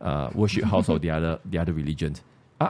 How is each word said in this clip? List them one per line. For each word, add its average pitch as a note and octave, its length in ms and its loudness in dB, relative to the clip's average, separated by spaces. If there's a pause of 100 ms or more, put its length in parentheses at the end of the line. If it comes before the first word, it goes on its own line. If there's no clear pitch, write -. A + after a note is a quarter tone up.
uh, C#2+ 340 -2
worship G2+ 300 2
house F#2+ 240 4
of D#2 100 2
the E2 120 -2
other, D#2+ 340 0
the F2+ 140 -2
other E2 120 0
religion. D2+ 440 -4 (440)
I, D#3 100 2